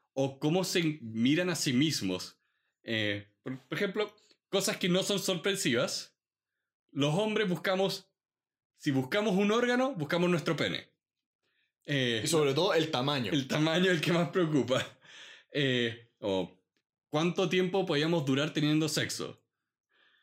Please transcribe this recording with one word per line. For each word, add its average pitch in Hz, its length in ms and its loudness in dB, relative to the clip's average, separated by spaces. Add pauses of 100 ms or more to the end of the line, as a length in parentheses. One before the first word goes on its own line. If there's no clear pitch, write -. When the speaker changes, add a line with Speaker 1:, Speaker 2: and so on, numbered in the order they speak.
(140)
Speaker 1:
o 135 260 -2
cómo 175 240 2
se 165 380 0
miran 127 480 2
a 165 40 0
sí - 200 -2
mismos. 104 640 -2 (440)
Eh, 104 460 -4 (140)
por, 131 260 -10
por 160 100 -6
ejemplo, 202 360 -4 (340)
cosas 190 300 -2
que 190 100 0
no 180 140 4
son 202 180 0
sorpresivas. 185 960 -2 (720)
Los 143 240 0
hombres 214 340 0
buscamos, 190 600 -2 (720)
si - 120 -4
buscamos 180 460 0
un 202 160 2
órgano, 247 420 0
buscamos 175 360 0
nuestro 165 260 0
pene. 101 340 -4 (960)
Eh, 127 400 0
Speaker 2:
Y 135 40 -2
sobre 147 260 4
todo 175 200 2
el 160 180 2
tamaño. 131 400 0
Speaker 1:
el 131 160 0
tamaño 160 380 2
es 180 100 4
el 151 40 -2
que 180 120 0
más 170 160 2
preocupa. 147 580 0 (640)
Eh, 123 600 -2 (100)
o 95 360 -2 (520)
cuánto 170 400 0
tiempo 185 360 0
podíamos 165 400 0
durar 143 280 0
teniendo 151 360 2
sexo. - 540 -6 (800)